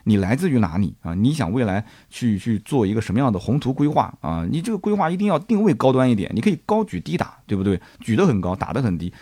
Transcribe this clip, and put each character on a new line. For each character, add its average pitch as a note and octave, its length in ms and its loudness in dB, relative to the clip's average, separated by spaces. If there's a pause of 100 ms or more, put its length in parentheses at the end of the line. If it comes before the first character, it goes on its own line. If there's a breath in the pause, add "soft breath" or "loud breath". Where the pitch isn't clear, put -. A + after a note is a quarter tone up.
你 G#2 140 4
来 G2 180 0
自 F3+ 120 -2
于 C3 100 2
哪 F2+ 200 0
里 F#2 220 0
啊？ E2 140 -8
你 A2+ 180 2
想 B2 180 -2
未 B2 140 0
来 G2+ 200 -2 (240 loud breath)
去， A2 300 -2
去 A2 220 -2
做 A#2+ 260 0
一 G2 80 0
个 A2+ 60 0
什 F#2+ 120 -4
么 G#2 60 2
样 C3+ 140 2
的 F2+ 60 -2
宏 A#2+ 200 -2
图 C3 140 -2
规 D3 160 0
划 C#3+ 320 -2
啊？ E2 280 -4
你 C#3 120 -2
这 A3 100 -6
个 G#3 80 -2
规 G#3 140 -2
划 F#3 180 0
一 F3+ 60 -2
定 G3+ 100 -2
要 F3 120 2
定 G3+ 240 0
位 G3+ 120 4
高 C3 160 2
端 B2+ 180 4
一 A#2+ 60 4
点， G2 200 -2
你 G#2+ 60 0
可 G#3 100 2
以 D#3+ 160 0
高 A3 180 0
举 F#2 160 -6
低 D#3 160 -4
打， - 300 -6
对 G#2 100 -2
不 F#2+ 80 -2
对？ G2 160 2 (200 loud breath)
举 A2 140 -2
得 F#3 120 4
很 A2 140 2
高， F2+ 140 -2
打 - 180 -4
得 B2+ 100 -2
很 F#2 160 0
低， F2 240 -6